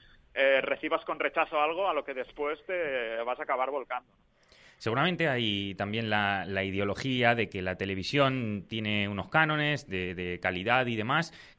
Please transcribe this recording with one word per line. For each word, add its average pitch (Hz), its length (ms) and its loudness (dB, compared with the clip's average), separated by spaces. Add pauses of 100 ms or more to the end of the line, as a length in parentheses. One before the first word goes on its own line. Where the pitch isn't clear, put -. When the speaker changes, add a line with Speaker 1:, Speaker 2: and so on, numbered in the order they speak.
(340)
Speaker 1:
eh, 135 260 4
recibas 147 460 -2
con 160 120 -4
rechazo 151 420 0
algo 170 280 2
a 165 60 0
lo 143 100 -2
que 139 80 -8
después 143 540 -6
te 135 560 -2
vas 123 180 -2
a 151 40 -6
acabar 131 260 0
volcando. 127 400 -6 (680)
Speaker 2:
Seguramente 156 520 0
hay 101 480 0
también 107 340 -2
la, 101 340 2
la 95 200 0
ideología 110 720 2
de 110 120 0
que 95 140 -6
la 92 140 -2
televisión 104 920 0
tiene 107 400 -2
unos 101 220 -6
cánones 151 580 2
de, 92 260 -2
de 90 260 -4
calidad 98 460 2
y 120 100 -2
demás 139 360 0 (260)